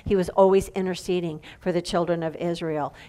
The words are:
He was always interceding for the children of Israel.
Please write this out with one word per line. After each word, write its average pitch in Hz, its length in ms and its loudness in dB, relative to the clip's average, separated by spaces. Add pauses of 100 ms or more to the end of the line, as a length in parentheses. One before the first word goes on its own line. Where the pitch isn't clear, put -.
He 202 100 2
was 180 140 2
always 190 380 6
interceding 180 720 -4 (180)
for 190 100 -4
the 170 120 0
children 170 400 -2
of 160 140 -4
Israel. 160 580 -4 (140)